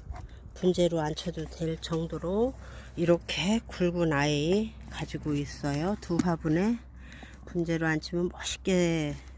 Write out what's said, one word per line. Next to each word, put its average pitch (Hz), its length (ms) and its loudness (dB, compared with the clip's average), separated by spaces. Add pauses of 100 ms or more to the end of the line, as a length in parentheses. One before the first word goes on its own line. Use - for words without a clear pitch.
(540)
분재로 175 460 4
앉혀도 156 460 -2
될 160 360 -4
정도로 170 720 0 (420)
이렇게 170 680 4
굵은 170 480 2
아이 151 580 2 (160)
가지고 151 460 -4
있어요. 147 640 -2
두 170 220 -2
화분에 175 560 2 (680)
분재로 165 400 0
앉히면 175 440 0
멋있게 165 840 2 (240)